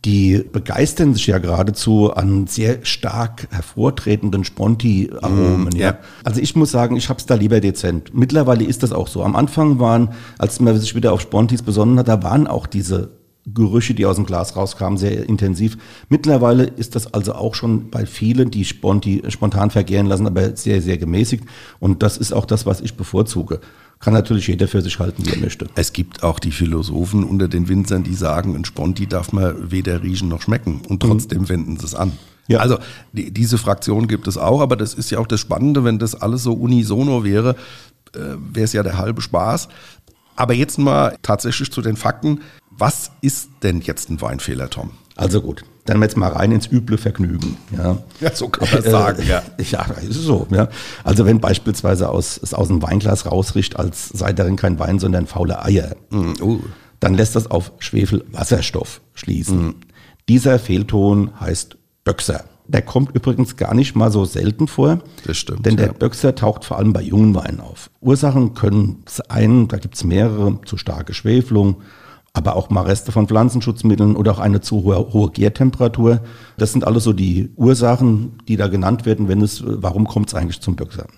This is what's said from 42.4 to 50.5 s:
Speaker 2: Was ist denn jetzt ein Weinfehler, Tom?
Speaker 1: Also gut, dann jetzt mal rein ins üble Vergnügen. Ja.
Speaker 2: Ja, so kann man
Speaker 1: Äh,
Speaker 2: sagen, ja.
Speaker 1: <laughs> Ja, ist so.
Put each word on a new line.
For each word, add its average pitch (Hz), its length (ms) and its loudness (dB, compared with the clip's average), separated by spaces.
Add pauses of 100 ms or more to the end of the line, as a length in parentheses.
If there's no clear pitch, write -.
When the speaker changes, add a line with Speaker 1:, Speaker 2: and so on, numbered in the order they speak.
Speaker 2:
Was - 440 -2
ist - 300 -4 (120)
denn 90 200 0
jetzt - 280 -8
ein 80 100 -6
Weinfehler, 64 480 -6
Tom? - 220 -10 (240)
Speaker 1:
Also 87 260 0
gut, - 220 -8 (220)
dann 107 180 2
jetzt 107 140 0
mal 92 160 0
rein 92 180 2
ins 113 160 0
üble 113 320 0
Vergnügen. 85 580 -4 (140)
Ja. 90 280 -2 (220)
Speaker 2:
Ja, 160 140 -2
so - 140 -6
kann - 200 -2
man 117 140 2
Speaker 1:
Äh, 110 80 2
Speaker 2:
sagen, 95 380 2
ja. 90 140 2 (160)
Speaker 1:
<laughs> 92 120 -6
Ja, - 120 -2 (200)
ist 107 200 -6
so. 143 280 0